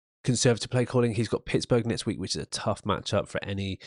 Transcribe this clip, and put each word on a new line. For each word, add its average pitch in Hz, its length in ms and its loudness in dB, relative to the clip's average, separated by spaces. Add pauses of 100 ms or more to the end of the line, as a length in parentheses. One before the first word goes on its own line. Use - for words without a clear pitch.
(260)
conservative 120 440 2
play 127 140 2
calling. 120 300 2
He's 107 160 0
got - 160 -2
Pittsburgh - 400 2
next 110 200 -2
week, 107 140 -2
which - 160 -4
is 71 80 -4
a - 40 -10
tough - 360 -4
matchup - 460 0
for - 120 -4
any, 98 460 -4